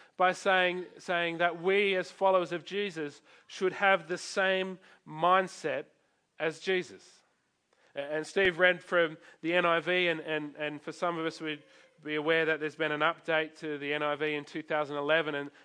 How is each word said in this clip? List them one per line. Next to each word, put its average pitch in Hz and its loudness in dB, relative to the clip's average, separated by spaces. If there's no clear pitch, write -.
by 185 4
saying, 180 2
saying 170 -2
that 170 2
we 196 2
as 180 -4
followers 185 2
of 170 -6
Jesus 170 -6
should 185 -2
have 196 4
the 175 -4
same 190 -2
mindset 160 2
as 156 -2
Jesus. 180 -4
A-, 143 -6
and 156 -6
Steve 185 2
read 180 4
from 165 0
the 165 -2
N 180 4
I 165 4
V, 180 0
and, 160 -2
and, 151 -6
and 147 -6
for 165 -10
some 170 -2
of 160 -4
us, 160 -6
we'd 151 -8
be 151 -6
aware 160 2
that 156 0
there's 147 -4
been 156 -2
an 151 -2
update 160 0
to 151 -6
the 143 -4
N 151 -2
I 147 0
V 151 -2
in 147 -4
two 156 -10
thousand 147 -2
eleven, 151 2
and, 143 -4